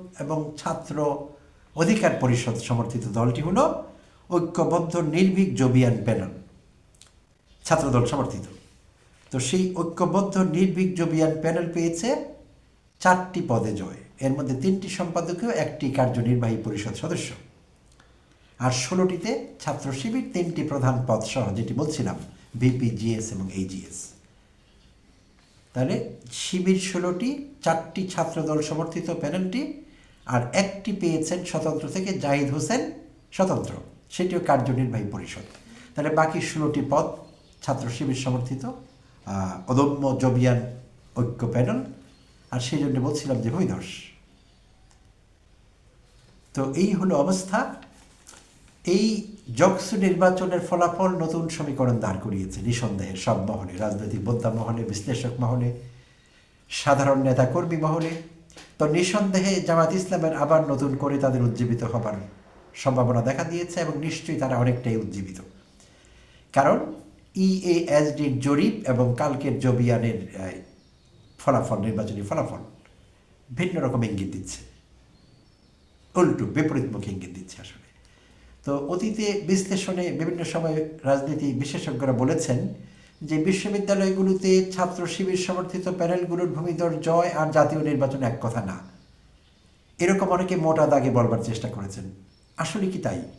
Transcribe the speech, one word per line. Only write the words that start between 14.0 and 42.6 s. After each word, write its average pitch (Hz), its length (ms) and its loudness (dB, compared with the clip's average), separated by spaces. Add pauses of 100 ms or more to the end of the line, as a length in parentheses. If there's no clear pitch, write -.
এর 135 120 0
মধ্যে 135 260 -2
তিনটি 190 260 2 (100)
সম্পাদকীয়, 175 540 -2 (120)
একটি 147 220 -4 (120)
কার্যনির্বাহী 120 680 2
পরিষদ 104 360 -6
সদস্য। 151 260 -4 (1300)
আর 123 120 2 (120)
ষোলোটিতে 180 460 0 (320)
ছাত্র 139 240 -6 (140)
শিবির 233 340 -2
তিনটি 170 360 -2
প্রধান 127 260 2 (120)
পদ 110 120 2 (120)
সহ, 127 120 0 (140)
যেটি - 220 -4
বলছিলাম, 123 360 -2 (440)
ভিপি, 123 280 2 (120)
জিএস 110 340 -2
এবং 95 120 -6 (140)
এজিএস। 92 380 -8 (1800)
তাহলে 165 220 0 (460)
শিবির 185 380 2 (100)
ষোলোটি, 180 400 -2 (340)
চারটি 170 380 0 (100)
ছাত্রদল 156 460 -2 (120)
সমর্থিত 160 380 -4 (140)
প্যানেলটি, 185 400 -2 (640)
আর 123 160 0 (200)
একটি - 280 -6 (100)
পেয়েছেন 165 380 0 (120)
স্বতন্ত্র 151 440 -2
থেকে 190 160 -2 (140)
জাহিদ 143 300 2
হোসেন 226 260 0 (560)
স্বতন্ত্র, 170 360 0 (420)
সেটিও 180 340 -2
কার্যনির্বাহী 120 680 2
পরিষদ। - 320 -12 (440)
তাহলে 147 200 -2 (100)
বাকি 160 180 2 (120)
ষোলোটি 147 400 0
পদ 143 160 4 (580)
ছাত্র 120 300 -2
শিবির 131 300 -2
সমর্থিত, 127 380 -2 (640)
আহ, 95 280 -4 (160)
অদম্য 139 320 4 (200)
জবিয়ান 123 360 4 (640)
ঐক্য - 220 -2 (120)
প্যানেল, 196 240 2 (720)
আর 123 80 -2